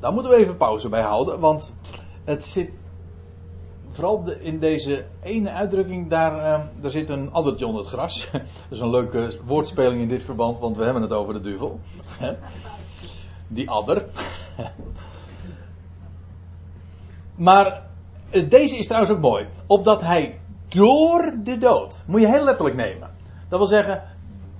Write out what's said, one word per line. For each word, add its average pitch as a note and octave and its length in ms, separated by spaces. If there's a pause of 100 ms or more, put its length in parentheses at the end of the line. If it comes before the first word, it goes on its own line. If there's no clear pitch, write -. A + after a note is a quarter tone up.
daar B2+ 120
moeten B3 180
we B3 60
even F3+ 200
pauze A2 320
bij A2 140
houden, G#2+ 380
want D#3 340 (500)
het D3 200
zit F3+ 260 (1200)
vooral F3 340
de, E3 180
in D#3+ 160
deze C#3 460 (180)
ene G#3 280
uitdrukking, F3+ 600
daar, D#3+ 280
eh, D3+ 280 (140)
daar C#3 100
zit D3+ 180
een C#3 240
addertje C3 340
onder A2 140
het F#2 100
gras. C3+ 400
<laughs> - 20
Dat C#3 100 (280)
is A2+ 100
een A#2 100
leuke A#2+ 540
woordspeling B2+ 560
in A2+ 80
dit B2 160
verband, A#2 340
want A2+ 180
we A2 80
hebben A#2+ 180
het G#2+ 100
over G#2 220
de G#2+ 60
duivel. G2+ 400 (380)
<laughs> C#3 200 (1080)
Die A2+ 220
adder. G#2+ 340 (520)
<laughs> - 140 (2750)
Maar, F#3+ 480 (480)
eh, E3 200
deze C4+ 260
is A3 100
trouwens A3 260
ook F3+ 80
mooi. A2 260 (200)
Opdat G3+ 340
hij E3+ 400 (280)
door D4+ 680 (100)
de A#3+ 140
dood, - 480
moet G3+ 140
je G#3+ 80
heel C#4 160
letterlijk D#3 320
nemen. G2 340 (380)
Dat F3+ 100
wil G3 100
zeggen, G3+ 340 (580)